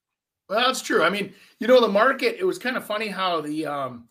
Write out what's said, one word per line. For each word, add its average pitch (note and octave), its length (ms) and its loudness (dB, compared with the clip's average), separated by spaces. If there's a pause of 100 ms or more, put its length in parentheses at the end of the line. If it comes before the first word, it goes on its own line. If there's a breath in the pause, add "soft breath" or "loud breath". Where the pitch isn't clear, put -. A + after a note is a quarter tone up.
(500)
Well, G3+ 180 -2
that's C4 140 -2
true. A#3 220 0
I E3 60 4
mean, G3 240 -4 (260 loud breath)
you G#3+ 80 -4
know, B3 120 8
the A3+ 80 4
market, A#3 520 2
it F#3 40 -2
was F3+ 160 0
kinda A#3+ 220 -4
funny G#3+ 260 -6
how F#3 340 -2
the, D3+ 240 -6
um, C3+ 460 -8